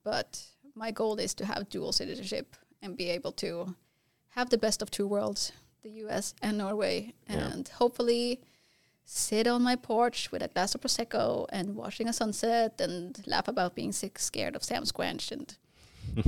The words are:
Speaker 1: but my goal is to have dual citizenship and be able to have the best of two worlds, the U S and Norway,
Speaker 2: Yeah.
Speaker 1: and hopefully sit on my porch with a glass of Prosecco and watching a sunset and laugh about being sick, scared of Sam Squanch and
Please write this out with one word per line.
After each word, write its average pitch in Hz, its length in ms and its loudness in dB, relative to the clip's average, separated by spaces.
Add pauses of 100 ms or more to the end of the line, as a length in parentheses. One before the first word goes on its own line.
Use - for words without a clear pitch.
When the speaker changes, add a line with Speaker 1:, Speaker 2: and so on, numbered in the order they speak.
Speaker 1:
but - 440 -2 (280)
my 220 160 -6
goal 220 300 0
is 185 140 -2
to - 100 -6
have 202 240 -4
dual - 240 -4
citizenship - 640 -2 (240)
and 185 160 -8
be 175 140 -2
able 175 220 -2
to 180 440 -6 (540)
have 247 180 -2
the 247 100 6
best 208 220 2
of 202 100 -4
two 202 160 -2
worlds, 202 460 0 (300)
the 220 80 -16 (140)
U 214 40 -10
S 202 320 -4
and 214 160 0
Norway, 208 560 0 (160)
Speaker 2:
Yeah. - 240 0
Speaker 1:
and - 160 -6
hopefully 240 720 2 (720)
sit 220 360 2
on 240 120 4
my 247 140 6
porch 233 560 2
with - 100 -4
a - 60 0
glass - 300 2
of - 60 -6
Prosecco 233 680 2
and 202 240 -2
watching 220 340 -4
a 233 40 0
sunset 226 680 2
and 175 460 -2
laugh - 220 2
about 180 260 0
being - 160 -2
sick, - 300 -6
scared - 340 -2
of - 80 -6
Sam - 220 -2
Squanch - 480 -2
and - 240 -10 (720)